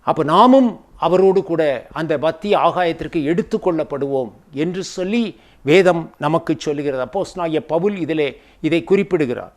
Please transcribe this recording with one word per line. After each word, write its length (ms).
அப்ப 220
நாமும் 560
அவரோடு 480
கூட 480
அந்த 260
மத்திய 400
ஆகாயத்திற்கு 680
எடுத்துக்கொள்ளப்படுவோம் 1040
என்று 320
சொல்லி 560
வேதம் 560
நமக்கு 400
சொல்லுகிறது. 480
அப்போஸ்தலனாகிய 540
பவுல் 380
இதிலே 440
இதை 220
குறிப்பிடுகிறார். 720